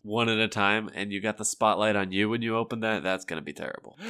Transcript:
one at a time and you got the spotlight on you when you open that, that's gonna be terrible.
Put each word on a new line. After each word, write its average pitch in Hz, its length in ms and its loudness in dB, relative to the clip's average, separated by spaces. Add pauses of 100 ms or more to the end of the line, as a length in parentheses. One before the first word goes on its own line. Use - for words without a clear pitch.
one 113 260 0
at 110 100 2
a 110 100 2
time 107 460 2
and 101 160 -4
you 101 120 -4
got 107 160 -2
the 107 80 -6
spotlight 107 500 4
on 95 160 0
you 104 160 2
when 117 140 0
you 113 140 0
open 113 240 -2
that, 110 220 0
that's 92 220 0
gonna 80 180 -6
be 73 120 -10
terrible. - 420 -10 (140)